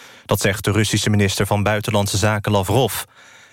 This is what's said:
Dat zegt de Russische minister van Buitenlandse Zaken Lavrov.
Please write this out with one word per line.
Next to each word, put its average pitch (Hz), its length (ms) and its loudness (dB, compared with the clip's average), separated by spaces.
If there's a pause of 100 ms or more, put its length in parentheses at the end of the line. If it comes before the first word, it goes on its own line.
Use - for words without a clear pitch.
(260)
Dat - 160 -2
zegt 104 220 0
de 104 80 2
Russische 107 380 0
minister 104 360 2
van 101 180 0
Buitenlandse 104 540 0
Zaken 104 340 0
Lavrov. 104 420 2 (600)